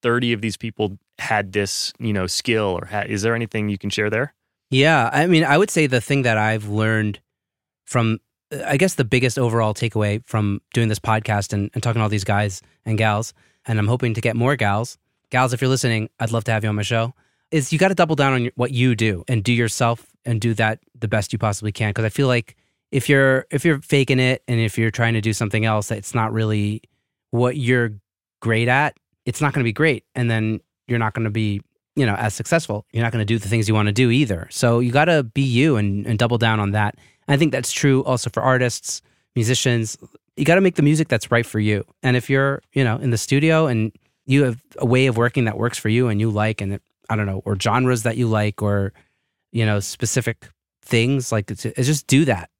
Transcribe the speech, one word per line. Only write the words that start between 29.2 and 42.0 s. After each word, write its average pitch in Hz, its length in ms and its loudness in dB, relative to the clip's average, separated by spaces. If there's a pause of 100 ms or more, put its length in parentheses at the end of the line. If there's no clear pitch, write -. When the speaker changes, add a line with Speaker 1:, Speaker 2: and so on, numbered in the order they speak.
Speaker 2:
it's - 160 -4
not 143 120 0
gonna 139 100 0
be 117 100 0
great. 147 320 0 (100)
And 120 140 0
then 110 300 -2 (280)
you're 120 120 -2
not 110 160 -2
gonna 110 160 -2
be, 104 300 -2 (340)
you 139 100 2
know, 101 100 0
as 110 200 -2
successful. 110 580 -2
You're 117 100 0
not 117 80 0
gonna 113 140 -2
do 113 140 0
the 98 100 -6
things 110 180 0
you 107 60 2
wanna 104 180 2
do 123 200 2
either. 113 400 0
So 117 280 2
you 120 120 0
gotta 151 320 4
be 120 180 -4
you 131 340 2
and, 101 300 -2
and 110 140 -2
double 120 180 2
down 110 220 2
on 101 120 0
that. 104 240 0 (320)
And 143 60 4
I 139 40 4
think 151 140 2
that's 127 200 -4
true 135 320 2
also 127 260 -2
for - 140 -4
artists, 127 580 0 (340)
musicians. 117 600 0 (400)
You 147 80 0
gotta 175 160 4
make 185 140 2
the 156 80 2
music 151 240 4
that's - 240 -2
right 117 140 2
for - 140 -4
you. 104 240 0 (200)